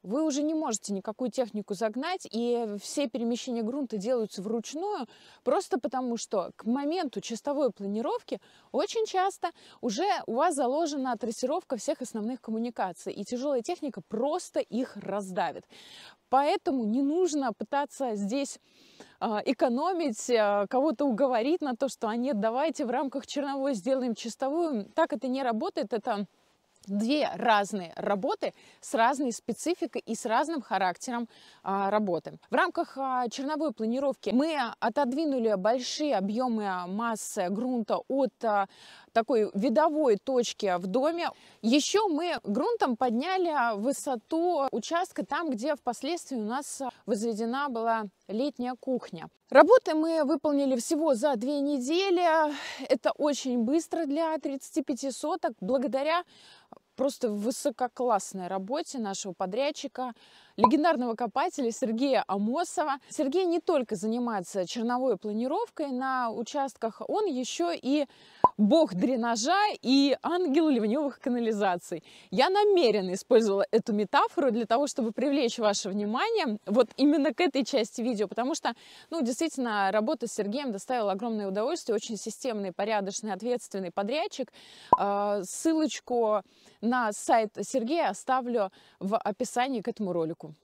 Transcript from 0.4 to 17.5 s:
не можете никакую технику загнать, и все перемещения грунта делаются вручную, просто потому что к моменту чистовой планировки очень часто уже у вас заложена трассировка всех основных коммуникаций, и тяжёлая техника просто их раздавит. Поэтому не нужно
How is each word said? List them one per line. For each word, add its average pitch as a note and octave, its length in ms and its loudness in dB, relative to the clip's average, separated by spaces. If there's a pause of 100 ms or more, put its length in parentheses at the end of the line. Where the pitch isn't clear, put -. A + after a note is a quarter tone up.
не D4+ 120 0
можете C#4 400 -4
никакую G#3 380 -4
технику G#3 420 -4
загнать, B3 580 -4
и A#3 500 -2
все C#4 280 -2
перемещения A#3 520 -4
грунта B3 360 -4
делаются A3 440 -2
вручную, C4+ 680 -6 (360)
просто E4+ 360 0
потому B3+ 360 -4
что G3+ 400 -2
к - 80 -20
моменту C#4+ 560 -2
чистовой C4 520 -2
планировки A3+ 680 -6 (320)
очень G#4+ 340 -2
часто F#4+ 440 -2 (320)
уже B3 240 -2 (220)
у A3+ 80 -4
вас D#4 200 2
заложена C4+ 600 0
трассировка B3+ 580 -4
всех C#4+ 260 -4
основных A#3 380 -6
коммуникаций, A3 720 -6
и - 140 -8
тяжёлая B3+ 360 -2
техника C#4+ 460 -6
просто C#4+ 540 -2
их A#3+ 340 -4
раздавит. G3 720 -4 (640)
Поэтому C#4 560 2
не A3+ 160 2
нужно D4 500 2